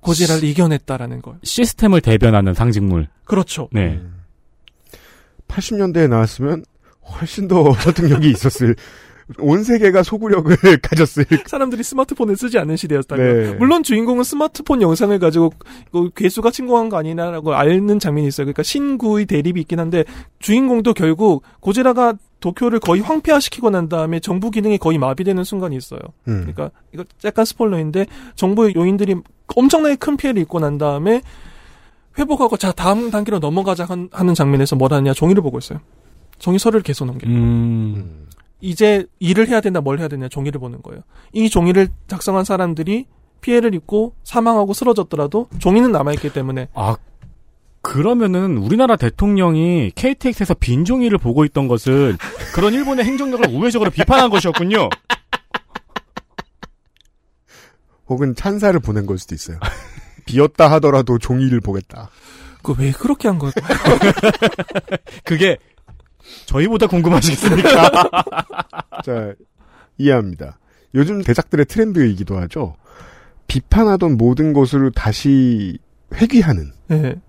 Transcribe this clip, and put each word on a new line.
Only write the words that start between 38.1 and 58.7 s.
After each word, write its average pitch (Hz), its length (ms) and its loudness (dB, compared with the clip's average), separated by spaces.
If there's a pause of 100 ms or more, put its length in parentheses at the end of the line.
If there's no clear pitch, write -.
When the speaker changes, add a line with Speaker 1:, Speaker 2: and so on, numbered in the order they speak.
Speaker 1:
이제 196 440 2 (140)
일을 196 280 2
해야 233 140 2
된다, 190 180 -2
뭘 139 200 -4
해야 160 100 -6
되냐, 135 180 -8
종이를 143 320 -8
보는 123 220 -14
거예요. - 200 -18 (300)
이 220 180 0
종이를 185 380 2 (200)
작성한 190 360 -2
사람들이 185 640 -4 (340)
피해를 233 340 2
입고 208 420 -2 (100)
사망하고 226 480 0
쓰러졌더라도 214 720 -2 (120)
종이는 220 340 4
남아있기 147 400 -2
때문에. 131 400 -6
Speaker 2:
아, 104 240 -2 (840)
그러면은 185 760 0
우리나라 208 400 2
대통령이 170 1000 0
케이티엑스에서 247 600 -2
빈 123 280 0
종이를 233 340 0
보고 131 280 2
있던 139 240 -2
것은 127 480 2 (360)
그런 208 200 0
일본의 269 320 -2
행정력을 262 440 -2
우회적으로 208 420 0
비판한 262 380 4
것이었군요. 175 600 0 (3250)
Speaker 3:
혹은 127 280 -2
찬사를 202 440 0